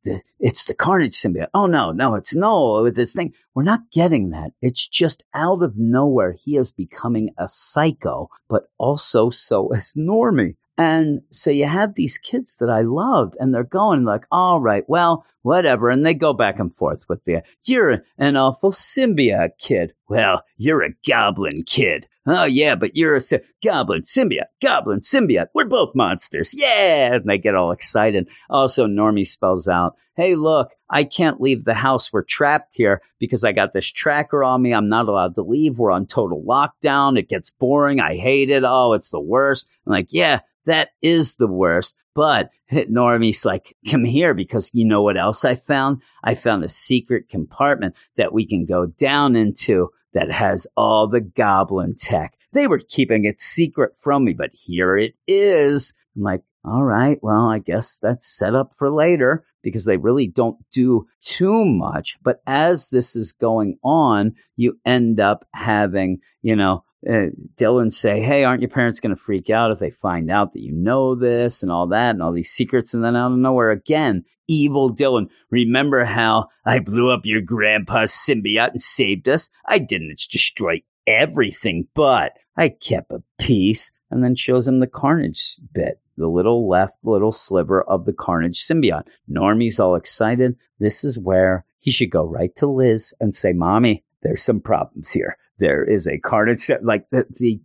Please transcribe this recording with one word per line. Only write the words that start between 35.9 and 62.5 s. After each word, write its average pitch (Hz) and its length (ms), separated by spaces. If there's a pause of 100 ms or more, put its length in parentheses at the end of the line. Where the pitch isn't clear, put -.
on 92 140
total 85 360
lockdown. 139 800
It 90 80
gets 95 240
boring. 143 480
I 80 160
hate 131 340
it. 139 160
Oh, 123 280
it's - 160
the 80 100
worst." 127 480 (180)
I'm - 60
like, - 220
"Yeah, 156 260 (260)
that 160 240 (120)
is 160 360
the 120 100
worst." 90 480 (180)
But 147 460
<laughs> - 120
Normie's 117 720
like, 95 300 (140)
"Come 131 140
here, 139 300
because 95 400
you 117 120
know 104 160
what 101 160
else 101 280
I 123 100
found? 135 460 (220)
I 113 120
found 104 280
a - 60
secret - 600
compartment 101 640 (220)
that - 160
we 107 120
can 87 200
go 90 200
down 139 500
into 104 540 (240)
that 80 180
has 98 440
all 110 320
the 117 140
goblin 95 720
tech. - 400 (160)
They 285 160
were 151 120
keeping 113 460
it 104 140
secret - 560
from 143 300
me, 92 80
but 71 200
here 90 440
it 110 160 (140)
is." 170 640 (220)
I'm 104 80
like, 95 180 (240)
"All 117 180
right, 127 380
well, 107 260
I 110 120
guess 98 380
that's 123 300
set 104 260
up 131 240
for 139 140
later," 151 540 (180)
because 95 220
they 101 120
really 117 300
don't 117 300 (140)
do 123 360 (140)
too 202 440
much. 85 560
But - 240
as 156 440